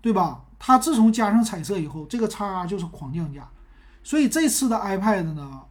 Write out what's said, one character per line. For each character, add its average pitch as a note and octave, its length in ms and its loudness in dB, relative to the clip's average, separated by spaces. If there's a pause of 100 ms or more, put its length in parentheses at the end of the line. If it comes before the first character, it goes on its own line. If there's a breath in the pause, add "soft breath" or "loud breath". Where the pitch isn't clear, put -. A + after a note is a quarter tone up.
对 A#3 100 0
吧？ F3+ 340 -2 (120)
它 C4 220 4
自 D#4+ 160 0
从 A3 180 6
加 A3 180 2
上 A3+ 120 6
彩 F3 200 -4
色 G3 140 -4
以 D#3 100 -4
后， D3+ 200 -10
这 A#3+ 100 -6
个 A3+ 100 0
X - 160 -6
R F#3 220 -4
就 F#3+ 140 -6
是 E3+ 80 -6
狂 C3+ 260 -12
降 D#3+ 180 -6
价。 C#3 160 -16 (560 soft breath)
所 D4+ 160 0
以 C#4 80 4
这 D#4 220 0
次 C4 180 0
的 A3+ 100 2
iPad G3 440 0 (120)
呢 C#3 380 -12